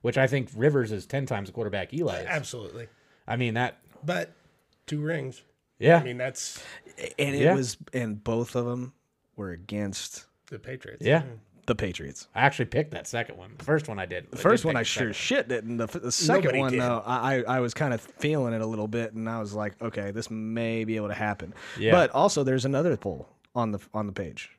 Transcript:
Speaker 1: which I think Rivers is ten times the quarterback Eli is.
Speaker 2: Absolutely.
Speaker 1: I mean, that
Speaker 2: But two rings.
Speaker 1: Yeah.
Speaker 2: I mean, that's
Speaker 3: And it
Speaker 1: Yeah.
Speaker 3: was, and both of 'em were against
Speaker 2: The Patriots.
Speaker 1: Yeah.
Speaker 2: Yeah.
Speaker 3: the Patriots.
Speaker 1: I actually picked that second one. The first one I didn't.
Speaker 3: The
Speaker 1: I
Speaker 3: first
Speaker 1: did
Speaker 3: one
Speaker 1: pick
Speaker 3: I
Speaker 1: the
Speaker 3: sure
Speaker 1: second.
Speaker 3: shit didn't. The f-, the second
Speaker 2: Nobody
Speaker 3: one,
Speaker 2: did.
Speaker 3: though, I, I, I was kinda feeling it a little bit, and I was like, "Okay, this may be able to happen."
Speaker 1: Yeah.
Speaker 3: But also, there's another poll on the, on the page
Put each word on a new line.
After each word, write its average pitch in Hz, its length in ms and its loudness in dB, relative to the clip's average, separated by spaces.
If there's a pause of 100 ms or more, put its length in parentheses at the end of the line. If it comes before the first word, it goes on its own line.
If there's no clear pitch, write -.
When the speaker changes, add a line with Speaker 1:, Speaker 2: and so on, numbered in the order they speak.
Speaker 1:
which 120 160 2
I 135 80 8
think 127 280 0
Rivers 123 380 4
is 98 140 -6
ten 135 200 -2
times 101 220 -4
the 98 40 -16
quarterback 98 420 -4
Eli 117 260 0
is. 92 60 -8
Speaker 2:
Absolutely. 117 640 -6 (380)
Speaker 1:
I 117 100 -2
mean, 120 180 0
that 120 240 0 (260)
Speaker 2:
But 170 280 -2 (540)
two 151 140 -4
rings. 143 420 -6 (360)
Speaker 1:
Yeah. 165 200 8
Speaker 2:
I 156 40 4
mean, 123 160 -6
that's - 440 -6 (560)
Speaker 3:
And 139 180 0
it 143 60 4
Speaker 1:
Yeah. 139 120 8
Speaker 3:
was, 127 220 0 (160)
and 110 300 -4
both 117 340 -2
of 120 100 0
'em 123 260 -6 (440)
were 98 140 -8
against 101 760 -6 (260)
Speaker 2:
The 110 80 -12
Patriots. 127 460 -14
Speaker 1:
Yeah. 151 200 6
Speaker 2:
Yeah. 131 60 -10 (360)
Speaker 3:
the 120 80 2
Patriots. 87 600 -6
Speaker 1:
I 110 60 0
actually 135 240 4
picked 151 280 0
that - 140 -10
second 117 300 -6
one. 95 220 -18
The - 60 -14
first 151 240 2
one 104 100 -6
I 92 80 -4
didn't. 87 240 -10
Speaker 3:
The 123 80 -10
Speaker 1:
I - 20 -8
Speaker 3:
first 220 220 6
Speaker 1:
did 160 60 2
Speaker 3:
one 156 80 2
Speaker 1:
pick - 20 2
Speaker 3:
I - 20 2
Speaker 1:
the 113 60 0
Speaker 3:
sure - 220 0
Speaker 1:
second. 101 80 -4
Speaker 3:
shit 254 320 0
didn't. 117 280 -2
The 117 80 0
f-, - 80 -6 (100)
the 120 80 -4
second 165 340 4
Speaker 2:
Nobody 131 160 2
Speaker 3:
one, 131 120 2
Speaker 2:
did. 127 80 2
Speaker 3:
though, 120 240 0
I, 127 400 2
I, 123 120 0
I 127 40 4
was 120 140 0
kinda 131 240 0
feeling 143 560 0
it 110 80 -2
a 110 40 -2
little 107 220 -4
bit, 117 240 -4
and 113 160 -6
I 113 100 -4
was 104 140 -6
like, 104 300 -4
"Okay, 107 280 -4
this 110 200 -6
may 113 540 -2
be 110 120 -2
able 104 120 -2
to 104 60 -4
happen." 104 380 -4 (260)
Speaker 1:
Yeah. - 140 6
Speaker 3:
But 175 200 10
also, 160 300 4
there's 131 220 2
another 139 320 2
poll 80 320 -6 (260)
on 113 180 0
the, 98 80 -4 (120)
on 107 140 -2
the 95 80 -8
page - 440 -8